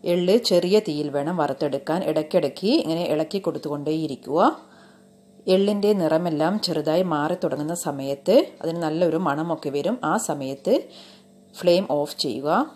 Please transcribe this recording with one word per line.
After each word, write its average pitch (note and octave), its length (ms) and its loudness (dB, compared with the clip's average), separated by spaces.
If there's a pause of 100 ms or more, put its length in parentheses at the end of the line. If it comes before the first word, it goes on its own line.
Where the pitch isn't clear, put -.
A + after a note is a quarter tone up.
(120)
എള്ള് F3+ 220 4 (140)
ചെറിയ F3+ 360 4
തീയിൽ D3 300 -4
വേണം D3 260 -2
വറുത്തെടുക്കാൻ. C#3+ 580 -2 (120)
ഇടയ്ക്കിടയ്ക്ക് D#3+ 600 0 (120)
ഇങ്ങനെ E3 200 -2 (120)
ഇളക്കി D#3 320 -2
കൊടുത്തുകൊണ്ടേയിരിക്കുക. D3 920 -4 (1160)
എള്ളിൻ്റെ G3+ 440 2
നിറമെല്ലാം E3 560 2 (120)
ചെറുതായി D#3+ 380 0 (100)
മാറി D#3 280 -2
തുടങ്ങുന്ന D3+ 400 -2
സമയത്ത് C#3 540 0 (260)
അതിന് E3 220 -4
നല്ലൊരു D#3+ 420 2
മണമൊക്കെ D3+ 480 -2
വരും. D#3+ 220 -2 (160)
ആ - 20 4 (140)
സമയത്ത് C#3+ 460 -2 (840)
ഫ്ലെയിം F3+ 260 4 (120)
ഓഫ് D3 260 -2
ചെയ്യുക. C3+ 260 -4 (280)